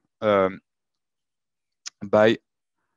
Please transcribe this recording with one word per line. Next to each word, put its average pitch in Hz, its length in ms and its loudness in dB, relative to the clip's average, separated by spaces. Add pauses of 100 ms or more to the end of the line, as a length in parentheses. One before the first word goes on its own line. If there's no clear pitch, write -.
(200)
um, 98 400 0 (1400)
by 107 340 2 (580)